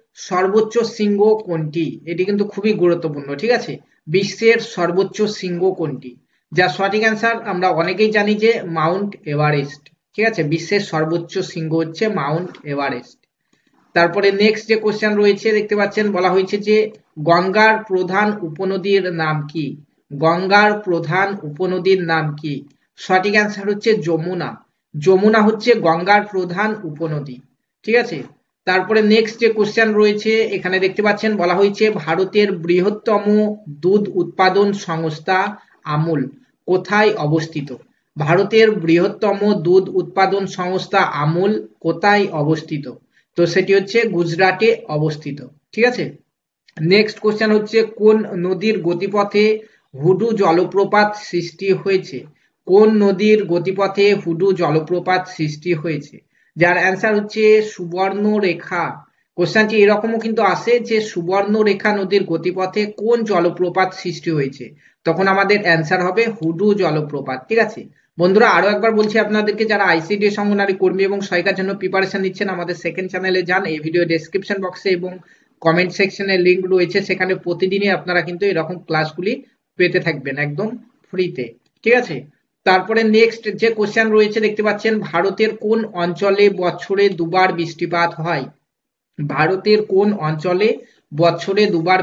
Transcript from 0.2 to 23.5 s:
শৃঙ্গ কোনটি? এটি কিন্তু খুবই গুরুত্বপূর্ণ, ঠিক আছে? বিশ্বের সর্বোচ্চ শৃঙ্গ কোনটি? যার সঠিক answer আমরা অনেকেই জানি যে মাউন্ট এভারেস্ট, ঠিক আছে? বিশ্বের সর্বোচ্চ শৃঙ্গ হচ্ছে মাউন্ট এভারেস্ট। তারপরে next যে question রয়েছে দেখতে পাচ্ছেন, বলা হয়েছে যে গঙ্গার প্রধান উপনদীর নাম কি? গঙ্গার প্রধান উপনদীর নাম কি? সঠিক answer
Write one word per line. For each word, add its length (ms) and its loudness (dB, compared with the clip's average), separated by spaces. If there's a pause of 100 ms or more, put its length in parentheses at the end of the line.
শৃঙ্গ 280 0 (260)
কোনটি? 380 -4 (200)
এটি 200 -4
কিন্তু 200 -2
খুবই 280 -2
গুরুত্বপূর্ণ, 600 0
ঠিক 160 -2
আছে? 220 -2 (340)
বিশ্বের 500 2 (160)
সর্বোচ্চ 440 -2 (200)
শৃঙ্গ 260 -4 (160)
কোনটি? 320 -6 (400)
যার 260 2
সঠিক 260 0
answer 320 0 (160)
আমরা 160 -2 (140)
অনেকেই 300 0
জানি 240 2
যে 160 2 (260)
মাউন্ট 340 -2 (140)
এভারেস্ট, 560 -2 (300)
ঠিক 140 -2
আছে? 180 -2
বিশ্বের 480 -2
সর্বোচ্চ 420 -4 (160)
শৃঙ্গ 260 -6
হচ্ছে 280 -2 (160)
মাউন্ট 340 -4 (120)
এভারেস্ট। 520 -6 (760)
তারপরে 320 2 (140)
next 260 2
যে 100 2
question 440 0
রয়েছে 260 2 (100)
দেখতে 180 -2
পাচ্ছেন, 360 0
বলা 200 0
হয়েছে 260 0 (100)
যে 100 4 (420)
গঙ্গার 560 4 (120)
প্রধান 400 0 (140)
উপনদীর 640 -2 (100)
নাম 240 -2 (100)
কি? 180 -6 (460)
গঙ্গার 600 2 (100)
প্রধান 460 -2 (160)
উপনদীর 580 0 (100)
নাম 140 0 (120)
কি? 160 -6 (460)
সঠিক 360 0
answer 360 0